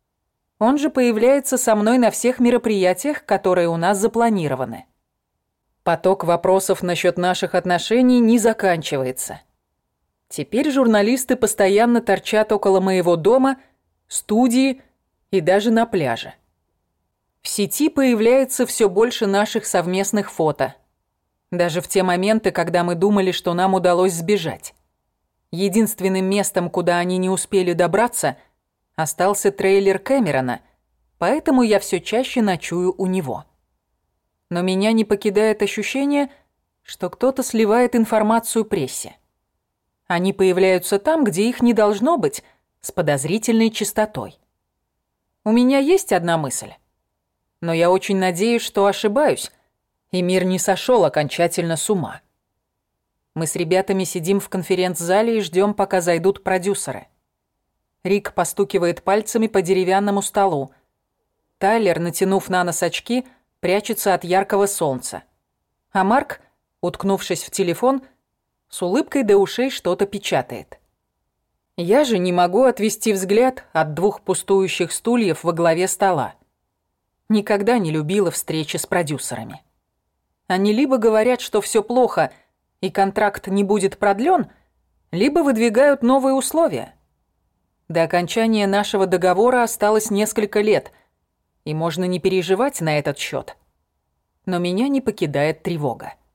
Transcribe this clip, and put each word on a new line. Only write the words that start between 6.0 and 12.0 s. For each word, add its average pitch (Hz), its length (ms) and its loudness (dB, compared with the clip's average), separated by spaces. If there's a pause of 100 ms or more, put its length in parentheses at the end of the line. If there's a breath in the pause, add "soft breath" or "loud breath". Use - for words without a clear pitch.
вопросов 185 580 0
насчёт 175 360 -2
наших 180 360 -2
отношений 220 680 2
не 233 200 4
заканчивается. 170 1040 -2 (880)
Теперь 254 420 -2
журналисты 247 640 2
постоянно 220 640 2